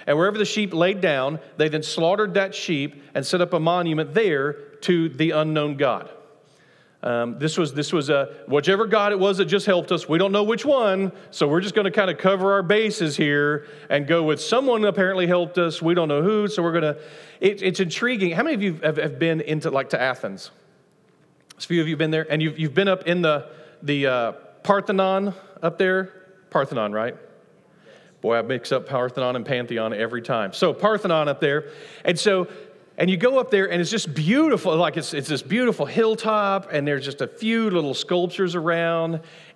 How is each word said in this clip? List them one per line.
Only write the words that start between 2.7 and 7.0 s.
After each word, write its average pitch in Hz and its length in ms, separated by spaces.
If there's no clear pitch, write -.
and 135 120
set 180 140
up 175 140
a 160 60
monument 160 540
there 151 380
to 165 260
the 156 240
unknown 151 440
god. 131 340